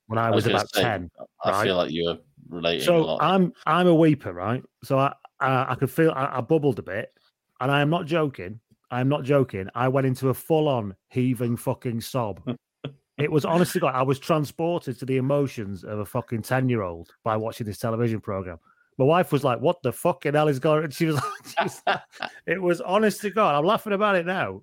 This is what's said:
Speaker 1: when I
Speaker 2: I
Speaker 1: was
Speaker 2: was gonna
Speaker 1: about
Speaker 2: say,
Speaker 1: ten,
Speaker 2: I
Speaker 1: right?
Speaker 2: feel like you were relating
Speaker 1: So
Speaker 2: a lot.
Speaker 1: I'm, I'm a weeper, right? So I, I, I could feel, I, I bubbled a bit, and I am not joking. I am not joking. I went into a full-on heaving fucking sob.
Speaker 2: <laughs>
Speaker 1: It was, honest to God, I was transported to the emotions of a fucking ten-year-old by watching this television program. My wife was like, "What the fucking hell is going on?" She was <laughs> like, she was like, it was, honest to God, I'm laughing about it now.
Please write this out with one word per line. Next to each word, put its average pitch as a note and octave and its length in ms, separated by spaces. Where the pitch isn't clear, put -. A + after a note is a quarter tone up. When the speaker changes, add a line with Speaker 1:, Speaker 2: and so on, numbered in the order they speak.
Speaker 1:
when A2+ 100
I A2+ 100
Speaker 2:
I - 20
Speaker 1:
was G#2 60
Speaker 2:
was G#2+ 100
gonna G#2+ 140
Speaker 1:
about A2 160
Speaker 2:
say, G2+ 80
Speaker 1:
ten, F#2+ 280
Speaker 2:
I E2+ 80
Speaker 1:
right? G2+ 140
Speaker 2:
feel F#2+ 100
like D#2+ 160
you E2+ 160
were E2 100
relating E2+ 360
Speaker 1:
So E3+ 120
Speaker 2:
a - 60
lot. D#3+ 180
Speaker 1:
I'm, F3+ 300
I'm F3 220
a E3+ 80
weeper, D#3 380
right? G#2 300
So C3+ 160
I, C3+ 140
I, C3 340
I - 20
could C3 160
feel, D#3+ 200
I, C3 260
I A#2+ 40
bubbled C#3 380
a - 40
bit, G2 280
and C3 120
I C#3+ 100
am C#3+ 80
not E3+ 160
joking. C3+ 540
I B2 120
am C3+ 80
not C#3+ 140
joking. B2 520
I B2 140
went C3+ 180
into C3 220
a B2 40
full-on C3 640
heaving B2 480
fucking A#2 440
sob. A2 460
Speaker 2:
<laughs> B2 100
Speaker 1:
It D3 120
was, D3+ 140
honest F3 280
to F3+ 60
God, C3+ 160
I B2+ 80
was C3+ 160
transported D#3+ 800
to C3+ 60
the C3 120
emotions B2+ 680
of G#2+ 140
a G#2 80
fucking A#2 380
ten-year-old A2 800
by A2 120
watching A2 300
this G2+ 140
television A2+ 420
program. F#2 380
My C3 60
wife E3 260
was C#3 120
like, A#2+ 160
"What E3 220
the A#2+ 100
fucking D3+ 440
hell D3+ 120
is C3+ 120
going D#3 240
on?" D3+ 80
She E3 160
was D#3 80
<laughs> - 0
like, C3 80
she - 160
was - 240
like, G3 140
it F3 160
was, F3 180
honest G3+ 420
to G#3 100
God, F3 240
I'm D3 100
laughing G#3 280
about G3 240
it E3+ 100
now. B2 360